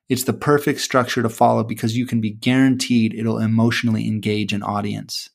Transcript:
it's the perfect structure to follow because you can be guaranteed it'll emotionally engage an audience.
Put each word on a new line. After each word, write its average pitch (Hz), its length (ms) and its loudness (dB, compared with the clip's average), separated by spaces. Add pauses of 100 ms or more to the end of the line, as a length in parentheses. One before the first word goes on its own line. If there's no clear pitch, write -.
it's - 160 -2
the - 80 0
perfect 147 480 0
structure 123 420 0
to 117 60 0
follow 117 340 2
because 113 340 -4
you 123 100 -2
can 117 140 0
be 110 100 -2
guaranteed 123 840 2
it'll 113 260 -4
emotionally 113 680 2
engage 107 460 -2
an 101 100 -4
audience. 104 720 -6